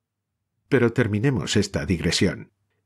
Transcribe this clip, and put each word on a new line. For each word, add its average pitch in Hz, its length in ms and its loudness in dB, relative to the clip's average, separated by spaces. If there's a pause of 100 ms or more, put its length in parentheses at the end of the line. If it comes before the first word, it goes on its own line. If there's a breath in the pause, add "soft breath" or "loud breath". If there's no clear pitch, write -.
(680)
Pero 120 240 4
terminemos 110 640 0
esta - 280 0
digresión. 101 680 -2 (360)